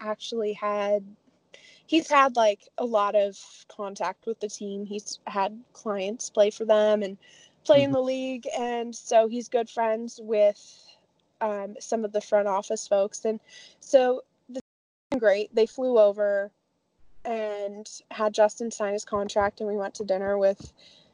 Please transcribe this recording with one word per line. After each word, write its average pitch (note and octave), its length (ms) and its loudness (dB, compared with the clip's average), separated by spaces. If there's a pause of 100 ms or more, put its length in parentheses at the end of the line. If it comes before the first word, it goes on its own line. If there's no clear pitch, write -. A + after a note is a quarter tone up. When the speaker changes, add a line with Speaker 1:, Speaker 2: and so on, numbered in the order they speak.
Speaker 1:
actually G#3+ 520 -6
had, G#3 520 -2 (800)
he's D#4+ 240 0
had, C4+ 260 4
like, G#3+ 320 2 (100)
a B3 60 -2
lot G#3 320 0
of G3+ 200 0 (320)
contact G3 580 -8
with A3+ 120 -6
the G#3 100 -6
team. G3+ 360 -10
He's G#3 420 -10
had G3+ 320 -4 (140)
clients G3+ 580 -6
play G#3 200 4
for A3 140 -8
them G#3+ 380 4
and G3 140 -6 (480)
play D4 180 6
in C#4 40 2
Speaker 2:
Mm-hmm. C#4 80 0
Speaker 1:
the C4 80 2
league, C4 440 -4 (100)
and A#3+ 380 -4
so A3+ 320 4
he's A#3 220 -6
good A#3 220 -2
friends A3+ 520 -4
with, G#3 380 2 (800)
um, G#3 400 -4
some A3+ 240 -4
of G#3 80 -6
the G#3 80 0
front G#3 260 2
office G#3 400 -4
folks. G3+ 380 0
And A3 160 -4 (400)
so B3+ 420 4 (280)
the B3+ 100 -10 (580)
great, G#3 360 2
they A3+ 120 4
flew B3+ 320 0
over G3+ 520 4 (760)
and G#3 640 -6 (220)
had G#3+ 240 -2
Justin A3+ 360 2
sign G3+ 220 -6
his G#3 140 -6
contract, G3+ 540 -2
and G#3+ 80 -6
we G#3 80 -4
went G3 180 -6
to G#3+ 100 -8
dinner G3 320 -2
with G3 360 0 (420)